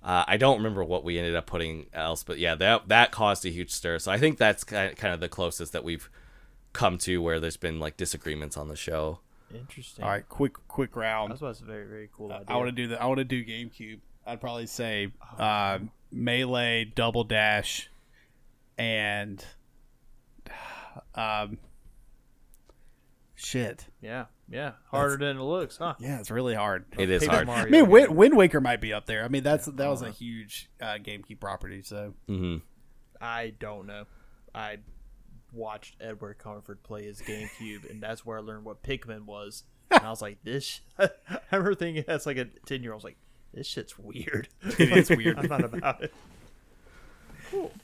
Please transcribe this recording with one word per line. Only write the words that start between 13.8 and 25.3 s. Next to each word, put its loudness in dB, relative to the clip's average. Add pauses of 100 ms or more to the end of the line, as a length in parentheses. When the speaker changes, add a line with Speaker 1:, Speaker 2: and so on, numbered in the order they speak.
Speaker 3:
I'd -10
probably -8
say, -2 (280)
Speaker 2:
Oh. -2
Speaker 3:
uh, 2 (320)
Melee, 0
Double 2
Dash, 2 (880)
and, -2 (1000)
<sighs> -16
um, -4 (1800)
shit. -6 (140)
Speaker 2:
Yeah, -10 (220)
yeah. -8 (180)
Harder 0
Speaker 3:
That's -4
Speaker 2:
than -2